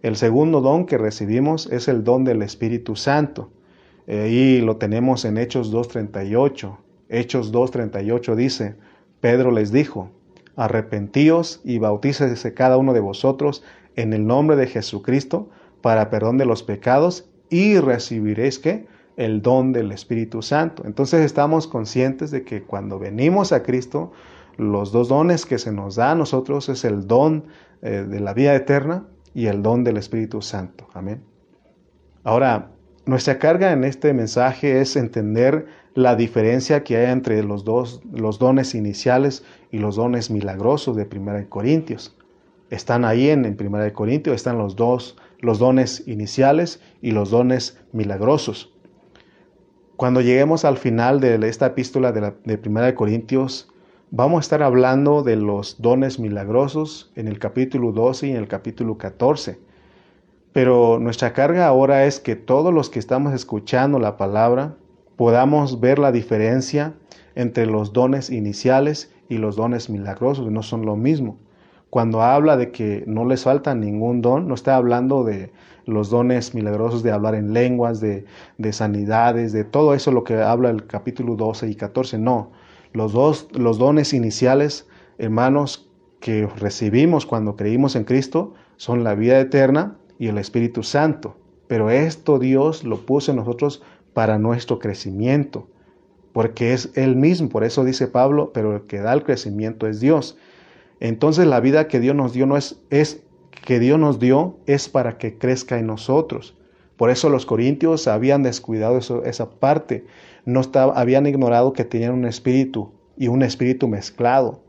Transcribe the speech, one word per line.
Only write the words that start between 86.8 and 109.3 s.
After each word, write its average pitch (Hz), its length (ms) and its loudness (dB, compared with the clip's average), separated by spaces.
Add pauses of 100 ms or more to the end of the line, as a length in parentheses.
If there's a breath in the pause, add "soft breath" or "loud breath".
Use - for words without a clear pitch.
cuando 107 320 -4
creímos 123 400 0
en 107 80 -2
Cristo 135 480 -2 (240 loud breath)
son 120 260 -2
la 104 120 0
vida 120 220 4
eterna 135 600 2 (200)
y 117 100 -6
el 104 100 -2
Espíritu 117 440 -4
Santo. - 540 -2 (320)
Pero 110 220 0
esto 147 500 2
Dios 135 460 0
lo 110 200 -6
puso 139 260 0
en 131 60 -2
nosotros 120 460 -4 (300 loud breath)
para 110 260 2
nuestro 117 400 -2
crecimiento, 107 880 -2 (640 soft breath)
porque 117 400 0
es 127 240 -2
Él 131 220 2
mismo. 160 320 2
Por 110 160 -2
eso 131 180 0
dice 131 240 0
Pablo, 139 460 2
"Pero 107 240 -2
el 101 60 -10
que 101 180 -8
da 110 100 0
el 139 120 2
crecimiento 110 640 -4
es 107 120 -6
Dios". 139 380 0 (640 soft breath)
Entonces 151 460 2
la 127 120 4
vida 151 300 4
que 127 100 0
Dios 131 160 2
nos 131 160 0
dio 127 140 0
no 139 100 2
es, - 340 -6
es 147 340 0 (420)
que 123 160 2
Dios 143 180 4
nos 143 180 2
dio 135 400 2 (100)
es 143 200 0
para 120 300 -2
que 110 200 -10
crezca 127 420 -2
en 113 80 -4
nosotros. 131 720 -4 (380 soft breath)
Por 117 140 2
eso 131 200 2
los 131 160 0
corintios 143 640 0
habían 127 340 2
descuidado 117 560 -2
eso, 120 280 -4
esa 117 240 -6 (100)